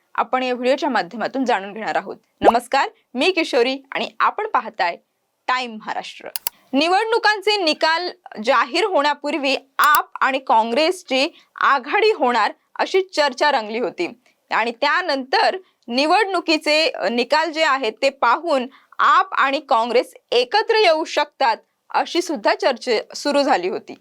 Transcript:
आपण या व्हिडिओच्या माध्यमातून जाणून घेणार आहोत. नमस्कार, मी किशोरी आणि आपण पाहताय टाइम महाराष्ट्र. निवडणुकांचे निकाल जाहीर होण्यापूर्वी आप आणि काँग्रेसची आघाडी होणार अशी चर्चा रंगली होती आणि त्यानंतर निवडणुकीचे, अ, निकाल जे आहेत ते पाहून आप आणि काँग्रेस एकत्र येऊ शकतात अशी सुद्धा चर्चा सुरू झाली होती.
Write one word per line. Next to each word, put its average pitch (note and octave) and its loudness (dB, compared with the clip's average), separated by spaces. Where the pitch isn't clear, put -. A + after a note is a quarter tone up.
आपण B3+ -2
या B3+ -2
व्हिडिओच्या B3+ 0
माध्यमातून G#3+ -4
जाणून G3+ -2
घेणार F#3 -6
आहोत. F3 -4
नमस्कार, C4+ 2
मी D4 2
किशोरी C#4 0
आणि A3 -6
आपण B3 0
पाहताय A3+ -2
टाइम B3+ -2
महाराष्ट्र. - -12
निवडणुकांचे G#4 2
निकाल D#4+ 0
जाहीर C4+ 2
होण्यापूर्वी C#4+ 0
आप D4+ 2
आणि C4+ 0
काँग्रेसची C4 0
आघाडी C#4+ 2
होणार B3 0
अशी - 0
चर्चा D4 0
रंगली A3 -2
होती E3+ -4
आणि A3 0
त्यानंतर D4+ 0
निवडणुकीचे, D#4 0
अ, - -4
निकाल B3+ 0
जे D#4 -2
आहेत C4+ 0
ते C4+ 2
पाहून C4+ 0
आप E4 4
आणि C#4 0
काँग्रेस A#3+ 2
एकत्र G#4 2
येऊ E4 4
शकतात C4+ -2
अशी D#4+ 0
सुद्धा D#4+ -2
चर्चा B3+ -2
सुरू C#4+ 0
झाली F#3 0
होती. C#3+ -8